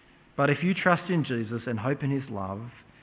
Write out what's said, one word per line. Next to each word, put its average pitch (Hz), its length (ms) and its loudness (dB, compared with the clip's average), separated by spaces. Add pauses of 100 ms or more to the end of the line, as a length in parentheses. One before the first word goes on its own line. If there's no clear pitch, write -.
(360)
but 143 140 4
if 143 120 2
you 180 120 2
trust - 360 2
in 170 140 2
Jesus 117 420 -4
and 120 140 -4
hope 139 240 -2
in 139 80 0
his 135 180 -4
love, 101 400 -6 (340)